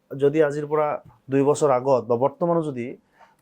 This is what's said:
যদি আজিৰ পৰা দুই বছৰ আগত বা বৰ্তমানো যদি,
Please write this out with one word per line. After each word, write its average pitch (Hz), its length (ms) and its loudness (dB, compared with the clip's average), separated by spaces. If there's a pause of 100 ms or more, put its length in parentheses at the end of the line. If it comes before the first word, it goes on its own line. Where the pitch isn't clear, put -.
(160)
যদি 143 260 2
আজিৰ 147 240 -2
পৰা 151 220 -2 (420)
দুই 139 120 2
বছৰ 143 280 2
আগত 127 400 2
বা 120 60 2
বৰ্তমানো 165 460 0
যদি, 127 240 -8 (560)